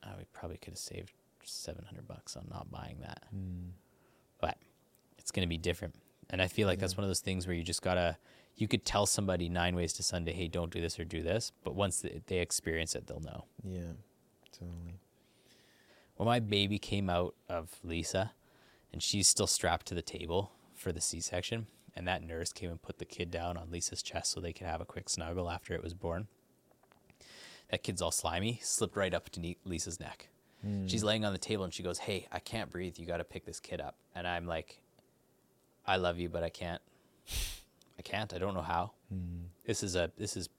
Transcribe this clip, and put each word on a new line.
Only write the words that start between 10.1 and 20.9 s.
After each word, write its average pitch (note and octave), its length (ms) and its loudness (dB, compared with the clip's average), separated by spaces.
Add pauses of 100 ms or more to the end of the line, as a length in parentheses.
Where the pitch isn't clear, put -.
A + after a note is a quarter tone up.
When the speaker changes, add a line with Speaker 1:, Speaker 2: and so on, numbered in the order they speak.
Speaker 1:
"Hey, F2 140 0
don't E2+ 240 0
do F2 100 -2
this E2 180 -2
or E2+ 60 -2
do E2 160 -2
this." F#2 300 2 (120)
But - 120 -4
once G2 260 2
th-, - 260 -6
they F#2 120 2
experience E2 560 2
it, - 120 -6
they'll - 140 -8
know. - 240 -10 (180)
Speaker 2:
Yeah, F2+ 300 -6 (580)
totally. F2 480 -10 (1160)
Speaker 1:
When G2+ 100 2
my A#2+ 140 8
baby G2+ 400 6
came G2+ 300 2
out F2 260 4 (120)
of E2+ 360 -4
Lisa, E2+ 500 0 (580)
and D#2 120 -4
she's G2+ 240 6
still G2 200 6
strapped - 400 4
to - 60 -4
the E2+ 80 0
table E2+ 500 0 (220)
for - 180 -4